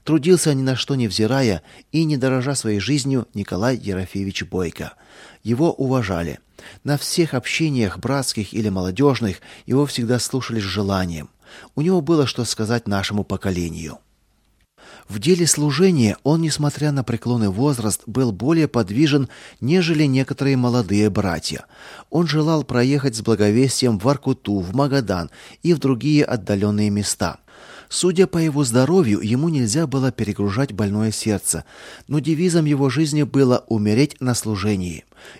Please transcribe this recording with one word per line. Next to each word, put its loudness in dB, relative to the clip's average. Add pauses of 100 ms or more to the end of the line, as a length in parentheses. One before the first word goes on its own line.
трудился 2
ни 0
на 0
что -4
невзирая 0 (300)
и 2
не 0
дорожа 0
своей -2
жизнью -2
Николай -2
Ерофеевич -6
Бойко. -6 (500)
Его 0
уважали. -2 (440)
На -2
всех -2
общениях, -2
братских -4
или -2
молодёжных, 0 (260)
его 0
всегда -2
слушали -4
с -2
желанием. -2 (440)
У -4
него 2
было 2
что -4
сказать -2
нашему -2
поколению». -6 (1120)
В -8
деле 2
служения 2
он, 2
несмотря -2
на -2
преклонный -2
возраст, -2
был 0
более 0
подвижен, 2 (320)
нежели 2
некоторые 0
молодые 2
братья. -4 (440)
Он 2
желал 2
проехать 2
с -8
благовестием 2
в -6
Воркуту, 0
в -4
Магадан 0 (320)
и 4
в -2
другие 2
отдалённые 0
места. -2 (500)
Судя 2
по -2
его 0
здоровью, 2
ему 0
нельзя 0
было 0
перегружать -2
больное -2
сердце, -4 (420)
но -2
девизом 2
его 2
жизни 0
было 4
умереть 2
на 0
служении. -4 (360)